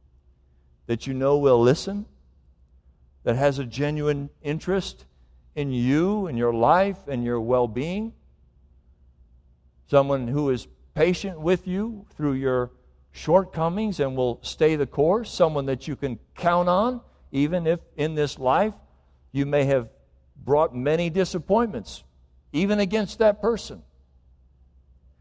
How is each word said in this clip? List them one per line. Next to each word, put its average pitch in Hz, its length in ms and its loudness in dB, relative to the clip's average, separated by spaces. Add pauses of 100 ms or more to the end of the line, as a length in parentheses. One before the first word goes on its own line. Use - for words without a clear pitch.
(880)
that 117 200 -4
you 135 80 -4
know 139 240 4
will 135 220 6
listen, 196 440 2 (1160)
that 117 140 0
has 139 240 0
a 135 40 -6
genuine 143 640 -4 (140)
interest 170 640 -4 (500)
in 143 180 -4
you 160 540 0
and 117 100 -6
your 120 160 0
life 170 540 2
and 123 180 -4
your 120 160 -2
well-being, 127 720 -2 (1700)
someone 139 400 2
who 143 240 -2
is 123 160 -4 (280)
patient 175 460 0
with 180 280 0
you 202 380 -6 (100)
through 147 160 -2
your 131 400 0 (400)
shortcomings 185 880 0
and 135 160 -2
will 123 260 -2
stay 160 320 0
the 147 120 -2
course, 185 440 0
someone 151 360 0
that 135 200 -4
you 147 80 -6
can 127 240 -6 (160)
count 175 340 0
on, 233 320 0 (300)
even 160 380 0
if 170 100 0 (180)
in 156 200 -4
this 147 200 -2
life 160 380 0 (560)
you 143 160 -2
may 143 180 2
have 135 240 0 (480)
brought 143 380 0
many 156 340 0
disappointments, 180 960 -2 (500)
even 202 280 2
against 202 400 -2
that 214 200 4
person. 180 420 -4 (1400)